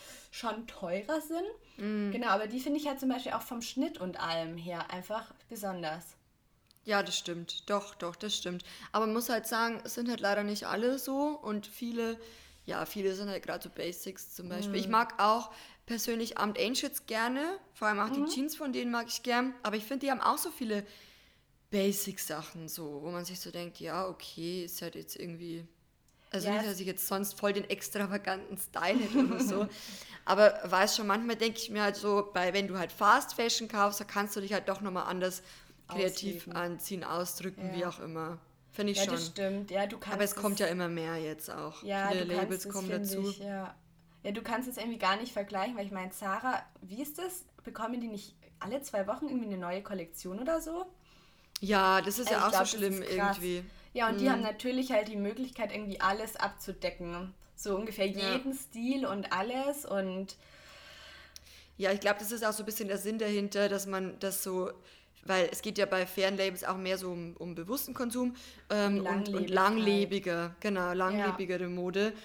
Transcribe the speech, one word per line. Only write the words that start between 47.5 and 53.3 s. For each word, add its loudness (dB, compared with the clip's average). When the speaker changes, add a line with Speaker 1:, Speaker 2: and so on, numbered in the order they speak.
Speaker 1:
Bekommen -4
die -6
nicht -10
alle -4
zwei 0
Wochen -2
irgendwie 0
eine -4
neue -4
Kollektion -6
oder 2
so? -6
Speaker 2:
Ja, 6
das 0
ist 0
Speaker 1:
Also 4
Speaker 2:
ja 6
Speaker 1:
ich 6
Speaker 2:
auch 6
so 8
Speaker 1:
glaub, 6
das -2
Speaker 2:
schlimm 2
Speaker 1:
ist -4
krass. 2